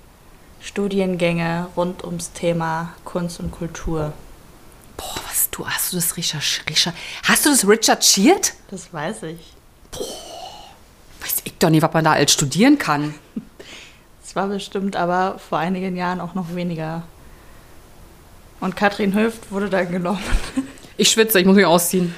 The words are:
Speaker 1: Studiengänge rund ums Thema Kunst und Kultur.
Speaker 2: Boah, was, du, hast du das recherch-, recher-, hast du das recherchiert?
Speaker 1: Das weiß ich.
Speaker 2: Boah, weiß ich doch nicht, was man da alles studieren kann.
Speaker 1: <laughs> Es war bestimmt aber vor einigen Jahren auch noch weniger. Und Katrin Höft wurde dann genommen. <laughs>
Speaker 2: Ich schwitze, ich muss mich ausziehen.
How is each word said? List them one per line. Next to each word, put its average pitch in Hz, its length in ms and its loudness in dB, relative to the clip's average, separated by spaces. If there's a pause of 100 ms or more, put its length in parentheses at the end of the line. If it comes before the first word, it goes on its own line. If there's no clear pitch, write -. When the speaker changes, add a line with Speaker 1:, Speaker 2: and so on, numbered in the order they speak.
(600)
Speaker 1:
Studiengänge 175 1120 -2
rund 175 280 -2
ums 175 300 -8
Thema 170 600 -2 (120)
Kunst 175 340 -6
und 175 120 -8
Kultur. 160 600 -6 (880)
Speaker 2:
Boah, - 180 -10 (140)
was, - 200 -2
du, - 160 -10
hast - 280 -4
du - 20 -2
das 170 220 -2
recherch-, - 520 -4
recher-, - 240 0 (300)
hast - 220 4
du 311 40 6
das 254 160 4
recherchiert? 226 880 6 (160)
Speaker 1:
Das 180 240 -14
weiß 160 300 -6
ich. 165 300 -14 (380)
Speaker 2:
Boah, - 100 -10 (1200)
weiß - 240 -4
ich - 120 -12
doch - 120 4
nicht, 160 120 6
was 156 120 2
man 160 100 2
da 156 80 4
alles 147 220 4
studieren 202 440 4
kann. 151 360 -2 (220)
Speaker 1:
<laughs> 226 100 -12 (760)
Es - 140 -14
war 185 120 -2
bestimmt 196 480 -4
aber 180 440 0
vor - 180 -4
einigen 185 380 -2
Jahren 180 260 -4
auch 170 140 -8
noch 175 180 -6
weniger. 165 480 -6 (1600)
Und 180 160 -4
Katrin 202 400 2
Höft 226 360 -2
wurde 196 200 -4
dann 185 200 0
genommen. 185 300 -2 (340)
<laughs> - 420 -8
Speaker 2:
Ich - 120 4
schwitze, 220 300 4
ich 185 80 6
muss 190 80 8
mich 202 100 8
ausziehen. 170 520 4